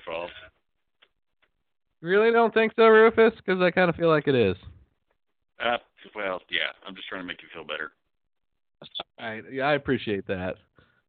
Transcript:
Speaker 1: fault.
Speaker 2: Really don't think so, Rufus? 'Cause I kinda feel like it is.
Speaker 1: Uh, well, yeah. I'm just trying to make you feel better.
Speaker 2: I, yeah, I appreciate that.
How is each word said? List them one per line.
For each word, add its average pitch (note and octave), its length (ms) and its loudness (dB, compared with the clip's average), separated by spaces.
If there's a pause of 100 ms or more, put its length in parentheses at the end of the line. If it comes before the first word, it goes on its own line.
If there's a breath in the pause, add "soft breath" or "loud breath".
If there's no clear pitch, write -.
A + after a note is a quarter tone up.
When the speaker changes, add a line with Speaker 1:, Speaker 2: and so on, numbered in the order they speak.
Speaker 1:
fault. E2+ 260 -10 (1700)
Speaker 2:
Really G3+ 300 2
don't A#3 220 2
think A3 220 0
so, A3+ 120 6
Rufus? A3 580 6
'Cause F#3 160 -2
I F3+ 80 4
kinda F3 240 2
feel E3 160 0
like D3+ 180 2
it D3 80 2
is. G2+ 220 2 (1080)
Speaker 1:
Uh, A#2 140 -2 (380)
well, F#2+ 340 -8
yeah. D#2+ 220 -6 (160)
I'm F#2+ 80 -16
just F#2+ 120 -20
trying F#2+ 140 -12
to F2+ 60 -12
make E2+ 160 -16
you D#2+ 100 -20
feel E2 100 -16
better. D2+ 280 -12 (1300)
Speaker 2:
I, A2 220 -12 (100)
yeah, C3 160 -6
I D3+ 60 0
appreciate A#2+ 520 -4
that. F#2 300 -6 (540)